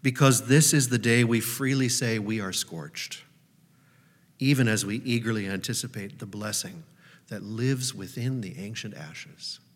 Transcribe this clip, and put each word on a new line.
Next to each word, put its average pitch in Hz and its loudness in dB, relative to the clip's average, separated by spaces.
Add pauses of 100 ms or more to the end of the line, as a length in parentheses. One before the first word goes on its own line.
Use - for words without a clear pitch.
Because 127 4
this 151 6
is 135 4
the 123 2
day 117 4
we 117 4
freely 131 0
say 113 0
we 107 -2
are 95 -6
scorched, - -8 (1160)
even 131 4
as 107 2
we 101 -4
eagerly 117 -2
anticipate 101 -6
the - -12
blessing 107 -8 (460)
that 104 -10
lives 127 -2
within 117 -6
the 101 -10
ancient 104 -10
ashes. - -14 (160)